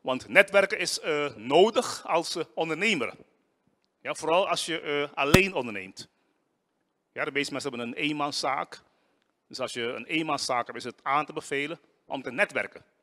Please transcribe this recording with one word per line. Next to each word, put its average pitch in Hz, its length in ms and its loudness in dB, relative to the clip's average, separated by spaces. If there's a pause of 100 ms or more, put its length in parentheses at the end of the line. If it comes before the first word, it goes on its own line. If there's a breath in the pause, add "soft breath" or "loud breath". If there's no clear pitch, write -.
Want 127 280 -4
netwerken 190 500 6
is, 175 220 -2
eh, 147 340 -2
nodig 170 720 4
als, 170 300 0
eh, 160 80 -2 (100)
ondernemer. 160 600 0 (880)
Ja, 143 140 -8
vooral 170 340 2
als - 180 -2
je, 165 140 -4
eh, 143 360 -4
alleen 185 380 4
onderneemt. 104 540 -6 (1040)
Ja, 127 120 -4
de 147 80 -6
meeste 143 200 -2
mensen 135 180 -4
hebben 120 180 -6
een 120 60 -8
eenmanszaak. 147 840 -4 (680)
Dus - 120 -12
als 120 120 -4
je 120 100 -6
een 117 220 -6
eenmanszaak 147 640 -2
hebt, 117 120 -12
is 117 60 -12
het 120 180 -10
aan 143 240 0
te - 60 -16
bevelen 151 460 -6 (280)
om 135 160 -8
te 131 80 -8
netwerken. 123 540 -4 (180)